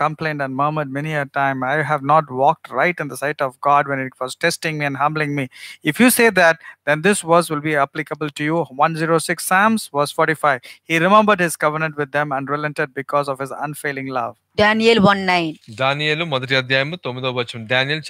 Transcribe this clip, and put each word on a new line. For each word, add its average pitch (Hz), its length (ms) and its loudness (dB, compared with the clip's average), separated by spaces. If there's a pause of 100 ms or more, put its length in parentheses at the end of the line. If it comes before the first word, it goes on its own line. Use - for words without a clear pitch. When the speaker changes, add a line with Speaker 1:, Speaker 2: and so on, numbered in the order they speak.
Speaker 1:
complained 151 420 -4
and 131 160 -6
murmured 147 360 -2
many 156 240 -4
a 139 40 -4 (140)
time, 135 240 0
I 135 140 0 (140)
have 147 120 -2 (100)
not 156 140 4 (140)
walked 156 260 2 (140)
right 170 220 0
in 143 100 -8
the 127 100 -12
sight 147 240 -4
of 127 60 -8 (160)
God 143 220 4
when 135 160 -2
it 123 160 -12
was 127 120 -8 (100)
testing 165 360 -2
me 147 80 -2
and 135 160 -6
humbling 151 340 -2
me," 135 60 -2 (460)
if 147 120 -4
you 254 60 8 (100)
say 233 100 6 (120)
that, 165 160 6 (300)
then 151 200 0
this 202 140 4 (120)
verse 170 200 4
will 147 160 -4
be 151 60 0 (100)
applicable 151 540 -6
to 151 120 -4
you. 165 80 0 (260)
One 165 180 0
zero 160 160 2 (100)
six 165 220 -6
Psalms, 208 340 2 (140)
verse 143 200 0
forty-five. 151 420 2 (300)
"He 165 160 2
remembered 208 400 4
his 151 180 -4
covenant 156 360 -2
with 139 160 -4
them 151 220 0
and 139 180 -4
relented 151 340 -4 (120)
because 143 320 -2
of 123 100 -8
his 131 100 -8 (120)
unfailing 135 520 -8
love." 117 160 -6 (300)
Speaker 2:
Daniel 220 360 4 (120)
one 196 100 0 (100)
nine. 170 200 0 (300)
Speaker 3:
దానియేలు 151 420 0 (100)
మొదటి 131 280 0
అధ్యాయము 135 340 -2 (100)
తొమ్మిదవ 127 340 -4
వచనం. 117 240 -10 (100)
Daniel 139 360 -2